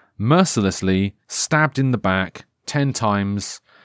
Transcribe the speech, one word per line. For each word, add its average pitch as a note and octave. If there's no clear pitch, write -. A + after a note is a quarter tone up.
mercilessly G2
stabbed -
in C3+
the A#2+
back F#2+
ten C#3
times. G2+